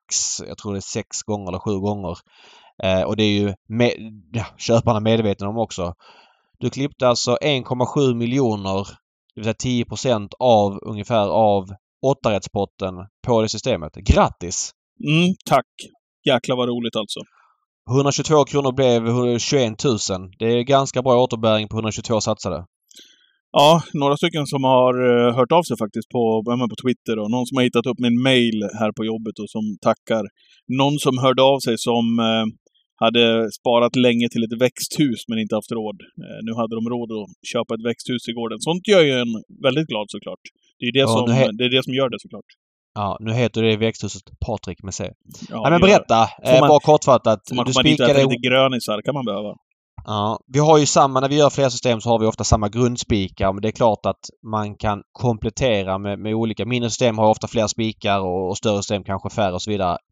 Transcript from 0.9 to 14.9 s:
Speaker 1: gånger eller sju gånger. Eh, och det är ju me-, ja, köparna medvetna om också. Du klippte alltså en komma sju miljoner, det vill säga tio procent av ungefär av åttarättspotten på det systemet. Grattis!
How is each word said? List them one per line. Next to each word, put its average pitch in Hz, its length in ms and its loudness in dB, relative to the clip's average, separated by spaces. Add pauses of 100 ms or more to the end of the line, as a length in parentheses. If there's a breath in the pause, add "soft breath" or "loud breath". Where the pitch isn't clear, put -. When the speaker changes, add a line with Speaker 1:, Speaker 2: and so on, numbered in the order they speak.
Speaker 1:
gånger 101 220 -6
eller 90 120 -6
sju 101 200 -4
gånger. 98 380 -6 (640 soft breath)
Eh, 95 180 2
och 104 140 -4
det 107 80 0
är 107 80 2
ju 101 220 0 (160)
me-, 113 420 -2 (220)
ja, 113 120 -6 (120)
köparna 117 420 2
medvetna 107 500 0
om 113 80 -8
också. 92 360 -6 (680 soft breath)
Du 127 100 -4
klippte 131 380 -4
alltså 120 340 2
en 135 220 0
komma 123 220 -4
sju 131 280 2
miljoner, 117 680 -2
det - 520 -20
vill 110 80 -12
säga 107 100 -2
tio 123 320 -2
procent 110 540 -4
av 104 460 2
ungefär 104 420 -2
av 101 380 2 (400)
åttarättspotten 101 880 -2 (340)
på 113 140 4
det 110 80 0
systemet. 104 460 -4
Grattis! - 760 -2 (380)